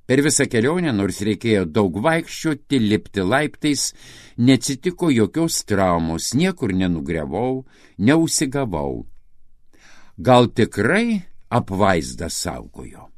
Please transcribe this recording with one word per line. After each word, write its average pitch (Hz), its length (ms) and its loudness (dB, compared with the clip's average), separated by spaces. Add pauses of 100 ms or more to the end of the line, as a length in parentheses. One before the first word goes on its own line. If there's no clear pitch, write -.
Per 131 220 2
visą 143 240 2
kelionę, 147 460 0
nors 98 300 -2
reikėjo 104 420 0
daug 90 380 0
vaikščioti, 160 760 -2
lipti 104 440 0
laiptais, 139 720 -2 (420)
neatsitiko 127 760 2
jokios 139 540 0
traumos, 85 720 0
niekur 147 400 0
nenugriavau, 87 880 -2 (360)
neužsigavau. 120 1080 0 (1120)
Gal 123 340 6
tikrai 185 720 0 (240)
apvaizda 90 840 0
saugojo? - 880 -12